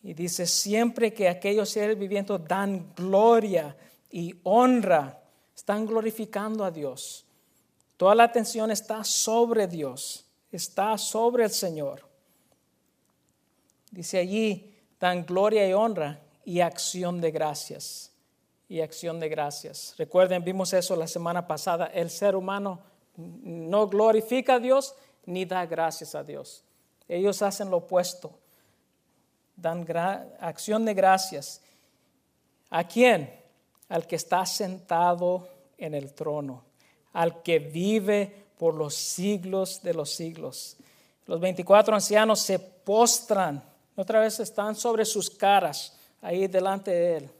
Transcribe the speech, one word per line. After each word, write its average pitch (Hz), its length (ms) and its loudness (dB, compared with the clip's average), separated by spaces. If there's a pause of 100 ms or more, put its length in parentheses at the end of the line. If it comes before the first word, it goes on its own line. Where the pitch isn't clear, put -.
Y 190 100 -12
dice, 175 320 -4
"Siempre 220 680 0
que 196 160 2
aquellos 202 400 0
seres 214 280 0
vivientes 196 400 -4 (100)
dan 190 480 -4
gloria 190 800 4 (360)
y 170 320 -8
honra", 196 760 4 (360)
están 214 300 -4
glorificando 220 800 -4
a 180 60 -4
Dios. 143 520 -10 (720)
Toda 190 200 6
la 240 100 8
atención 226 440 -2
está 214 360 -6
sobre 226 640 2
Dios, 147 580 -8 (260)
está 202 460 -4
sobre 233 480 0
el 202 60 -2
Señor. 156 540 -6 (1800)
Dice 185 280 -6
allí, 202 580 -2 (240)
"Dan 180 260 0
gloria 202 400 4
y 185 60 2
honra 185 480 0 (240)
y 175 160 -4
acción 175 640 -2
de 160 100 0
gracias". 151 800 -8 (560)
Y 165 140 -6
acción 165 400 -8
de 156 80 -4
gracias. 151 680 -8
Recuerden, 180 460 2
vimos 185 300 -4
eso 180 240 0
la 160 100 -4
semana 175 400 -4
pasada. 170 380 -2
El 170 240 -4
ser 196 260 0
humano 190 460 -6 (340)
no 170 720 -2
glorifica 220 680 2
a 247 40 2
Dios 262 360 0 (300)
ni 185 200 -6
da 180 200 -4
gracias 160 500 -4
a 147 80 -8
Dios. 143 400 -16 (440)
Ellos 190 340 0
hacen 196 280 -4
lo 185 80 0
opuesto. 180 540 -2 (1200)
Dan 170 300 -4
gra-, 170 540 -4
acción 214 440 -4
de 214 120 0
gracias. 190 680 2 (1120)
¿A 170 140 0
quién? 220 460 4 (580)
Al 165 180 -4
que 175 80 -6
está 180 320 0
sentado 180 1000 -2 (300)
en 160 160 -8
el 139 200 -8
trono, 147 500 -8 (480)
al 170 320 -2
que 165 160 2
vive 196 840 -2 (120)
por 165 160 2
los 156 220 -4
siglos 185 880 -4
de 175 100 -2
los 151 160 -4
siglos. - 680 -10 (500)
Los 170 120 -4
veinticuatro 185 540 6
ancianos 208 460 4
se 190 180 0
postran, 196 1040 2 (340)
otra 220 260 2
vez 220 180 0
están 208 360 -4
sobre 220 300 0
sus 208 240 -4
caras, 190 640 2 (260)
ahí 185 260 -2
delante 190 440 0
de 175 260 0
él. 139 220 -12